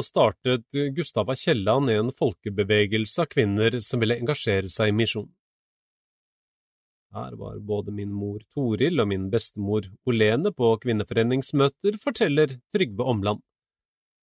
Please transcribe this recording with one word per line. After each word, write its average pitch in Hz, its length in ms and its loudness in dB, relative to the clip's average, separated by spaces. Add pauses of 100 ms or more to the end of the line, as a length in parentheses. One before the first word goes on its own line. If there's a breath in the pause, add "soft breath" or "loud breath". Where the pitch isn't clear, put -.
startet 127 720 0 (180)
Gustava - 400 -2
Kielland 123 540 2
en 110 240 2
folkebevegelse 104 1120 0
av - 80 -12
kvinner 110 480 2
som 117 220 -2
ville 117 180 0
engasjere 104 480 -2
seg 107 240 0
i - 20 2
misjon. 107 360 -2 (1800)
Her 123 240 -12
var 104 260 -12
både 104 300 -4
min 101 180 -6
mor 101 300 -6 (100)
Toril 135 480 0
og 101 80 2
min 95 220 -2
bestemor 104 580 -2 (160)
Olene 120 480 2
på 120 160 2 (140)
kvinneforeningsmøter, 127 1120 0
forteller 151 640 0 (160)
Trygve 127 340 0
Omland. 104 320 0 (800)